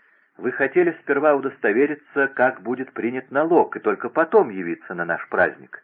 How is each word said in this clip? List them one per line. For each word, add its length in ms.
Вы 160
хотели 500
сперва 320
удостовериться, 920
как 340
будет 300
принят 400
налог, 440
и 40
только 280
потом 420
явиться 440
на 100
наш 240
праздник». 560